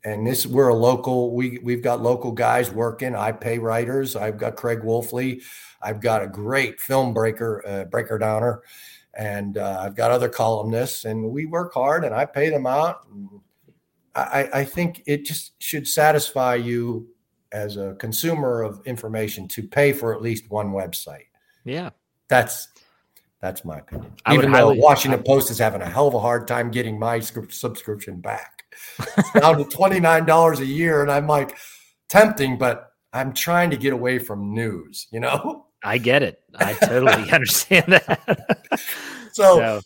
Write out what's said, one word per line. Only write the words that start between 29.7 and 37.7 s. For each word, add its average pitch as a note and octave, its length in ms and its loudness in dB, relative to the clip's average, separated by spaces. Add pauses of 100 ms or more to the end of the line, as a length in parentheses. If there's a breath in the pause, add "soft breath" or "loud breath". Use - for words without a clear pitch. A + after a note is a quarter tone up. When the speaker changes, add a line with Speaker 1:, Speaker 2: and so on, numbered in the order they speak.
Speaker 1:
twenty-nine E3+ 500 4
dollars D#3+ 340 6
a C3+ 60 -4
year, D3+ 360 2
and C#3+ 80 0
I'm D3 160 0
like, D3 300 0 (520 loud breath)
"Tempting, C#3+ 500 4
but B2 340 -2 (200)
I'm C3 200 -4
trying F3 380 2
to C#3+ 60 0
get C3+ 160 0
away B2+ 280 0
from G2+ 340 -6
news," G2 560 -6
you A2+ 100 -8
know? C3+ 460 -4 (180)
Speaker 2:
I G#2+ 140 0
get B2 260 4
it. - 180 -6 (140)
I - 180 0
totally E3 560 4
<laughs> - 20 4
understand D#3+ 600 4